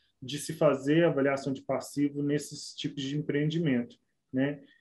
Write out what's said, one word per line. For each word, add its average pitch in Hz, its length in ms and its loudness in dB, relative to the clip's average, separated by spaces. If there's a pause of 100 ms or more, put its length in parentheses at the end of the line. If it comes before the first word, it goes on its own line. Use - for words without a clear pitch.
(220)
de 127 160 -8
se 160 180 -6
fazer 147 500 4
avaliação 139 480 2
de - 100 -8
passivo 143 580 -2
nesses 143 540 -4
tipos - 300 -8
de 143 120 -4
empreendimento, 147 800 0 (380)
né? 139 280 0 (200)